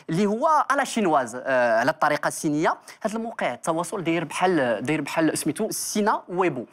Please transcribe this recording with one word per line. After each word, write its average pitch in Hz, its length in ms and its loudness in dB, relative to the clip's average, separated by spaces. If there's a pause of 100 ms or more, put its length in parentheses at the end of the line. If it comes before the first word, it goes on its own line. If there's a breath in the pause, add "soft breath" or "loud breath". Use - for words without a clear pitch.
(100)
اللي 180 160 2
هو 269 440 2
على 269 160 2
شينواز، 147 580 0
آه، 123 360 4
على 131 100 2
الطريقه 151 380 0
الصينيه. 156 460 0 (280 loud breath)
هذا 214 140 -4
الموقع 226 380 -4
التواصل 170 500 -4
داير 165 200 0
بحال، 143 580 0
داير 151 180 0
بحال 156 380 0
سميتو 196 320 -2
سينا 214 580 -2
ويبو. 170 440 -2